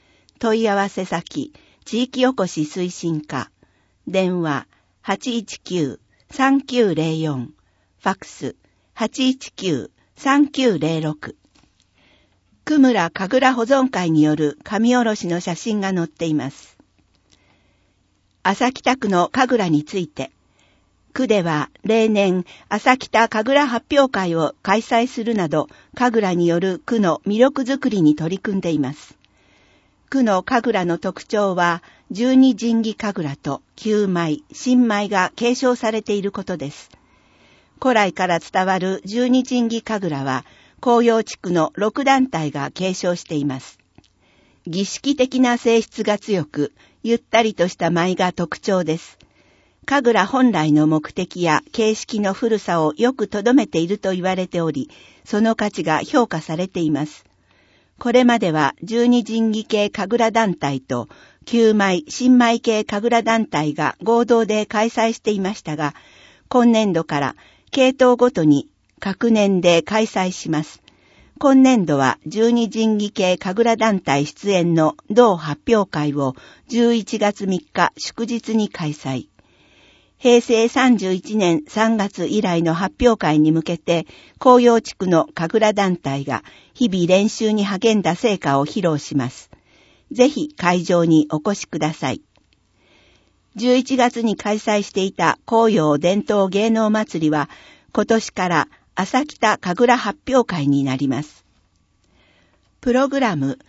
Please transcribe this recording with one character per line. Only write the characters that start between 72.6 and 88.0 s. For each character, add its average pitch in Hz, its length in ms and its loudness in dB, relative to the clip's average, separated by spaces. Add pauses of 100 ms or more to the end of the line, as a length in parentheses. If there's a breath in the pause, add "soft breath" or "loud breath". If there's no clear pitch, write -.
神 220 300 0
儀 208 120 -4
系 180 280 0
神 196 260 -2
楽 226 140 2
団 220 220 0
体 139 260 0
出 - 240 -8
演 175 240 2
の 156 240 2 (100)
同 208 300 4
発 156 240 -8 (120)
表 208 160 0
会 147 220 -2
を 139 240 -2 (320 loud breath)
十 233 240 2
一 220 260 -4
月 202 280 -2
三 185 140 -2
日 - 360 -2
祝 - 300 -8
日 220 280 -6
に 214 140 0
開 156 220 -8
催。 135 380 -8 (920 soft breath)
平 240 200 6
成 226 260 2
三 247 300 4
十 185 160 -2
一 190 240 -6
年 170 320 2
三 226 280 0
月 196 300 -4
以 208 160 -2
来 170 220 0
の 165 100 0
発 185 280 -6
表 233 140 6
会 156 220 0
に 156 140 4
向 160 100 0
け 170 160 -6
て、 170 260 -2 (360 loud breath)
紅 247 240 6
葉 233 160 6
地 - 160 -14
区 190 100 -6
の 170 260 2
神 175 280 -2
楽 214 140 2
団 190 220 0
体 139 280 -6
が 135 180 -6 (320 loud breath)
日 247 140 0
々 180 180 0
練 190 220 4
習 214 240 -2
に 208 120 0
励 214 320 0
ん 196 60 0